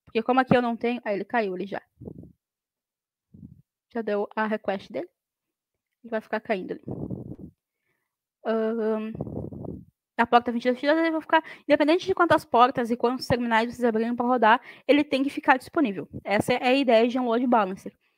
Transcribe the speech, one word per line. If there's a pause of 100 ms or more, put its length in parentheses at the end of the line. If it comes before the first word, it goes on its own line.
Porque
como
aqui
eu
não
tenho,
aí
ele
caiu
ali
já. (2250)
Já
deu
a
request
dele. (960)
Ele
vai
ficar
caindo
ali. (1600)
Ahn, (1040)
na
porta
vinte
e
dois
vinte
e
dois
ele
vai
ficar, (180)
independente
de
quantas
portas
e
quantos
terminais
vocês
abrirem
pra
rodar, (280)
ele
tem
que
ficar
disponível. (160)
Essa
é
a
ideia
de
um
load
balancer. (240)